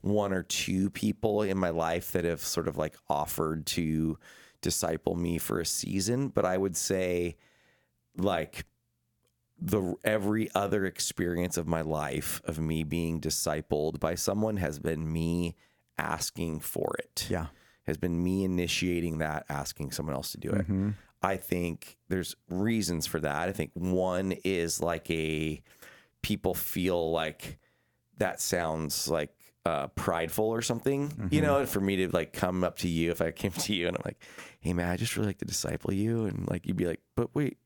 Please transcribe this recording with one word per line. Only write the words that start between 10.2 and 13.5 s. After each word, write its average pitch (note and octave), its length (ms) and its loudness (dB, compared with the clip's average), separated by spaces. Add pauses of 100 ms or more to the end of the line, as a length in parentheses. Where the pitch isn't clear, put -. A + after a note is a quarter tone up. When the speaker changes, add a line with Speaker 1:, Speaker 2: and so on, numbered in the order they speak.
Speaker 1:
other G2 320 2
experience F2 680 0
of E2 100 0
my E2 140 2
life D2+ 640 -2
of D#2+ 160 -4
me D#2+ 240 0
being E2 360 0
discipled D#2 760 -2